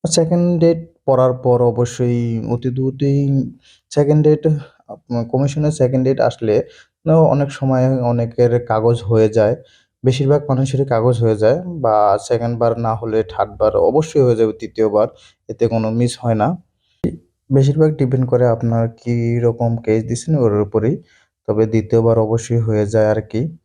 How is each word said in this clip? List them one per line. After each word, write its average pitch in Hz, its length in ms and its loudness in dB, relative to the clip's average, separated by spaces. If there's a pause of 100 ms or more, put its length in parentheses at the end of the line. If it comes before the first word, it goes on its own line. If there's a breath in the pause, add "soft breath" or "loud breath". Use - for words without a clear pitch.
সেকেন্ড 175 440 0 (120)
ডেট 165 200 2 (260)
পড়ার 127 280 2
পর 127 280 0
অবশ্যই 120 580 0 (300)
অতি 120 200 -4
দ্রুতই 135 480 -2 (760 soft breath)
সেকেন্ড 147 320 2
ডেট, 151 200 4 (440 loud breath)
আপ-, 117 420 -8
কমিশনের 143 420 -2
সেকেন্ড 131 340 0
ডেট 135 140 0
আসলে 113 360 0 (500 loud breath)
না 160 80 2 (120)
অনেক 143 260 0
সময় 131 340 0 (160)
অনেকের 120 500 0 (140)
কাগজ 113 360 2
হয়ে 110 280 2
যায়, 110 260 2 (480 soft breath)
বেশিরভাগ 135 440 2
মানুষেরই 131 380 0
কাগজ 120 360 2
হয়ে 110 160 2
যায়, 110 200 2 (180)
বা 117 200 0 (260)
সেকেন্ড 117 360 -2
বার 117 200 0
না 113 180 -2
হলে 110 280 -2
থার্ড 101 340 -4
বার 107 200 0
অবশ্যই 135 440 0
হয়ে 117 180 2
যাবে, 110 140 2
তৃতীয়বার, 110 540 -2 (420 soft breath)
এতে - 180 -4
কোনো 110 240 -2
মিস 120 280 -2
হয় 117 160 -2
না। 107 120 0 (1000)
বেশিরভাগ 143 480 2
ডিপেন্ড 131 300 0
করে 123 200 2
আপনার 117 420 0
কী 120 260 -6 (240)
রকম 117 380 0
কেস 110 260 0
দিছেন 120 320 -4
ওর 120 160 2 (100)
উপরেই, 107 340 0 (520 soft breath)
তবে 110 180 0
দ্বিতীয়বার 113 540 2
অবশ্যই 113 420 -2
হয়ে 107 260 0
যায় 110 240 2
আর 107 100 0
কি 110 200 -6 (220)